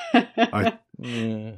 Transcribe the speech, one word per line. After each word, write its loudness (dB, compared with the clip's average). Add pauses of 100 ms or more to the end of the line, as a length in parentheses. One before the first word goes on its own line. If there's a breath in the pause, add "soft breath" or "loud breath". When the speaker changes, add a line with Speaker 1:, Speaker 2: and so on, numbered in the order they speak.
(140)
Speaker 1:
<laughs> -
Speaker 2:
I 2 (220)
Speaker 3:
Yeah, -6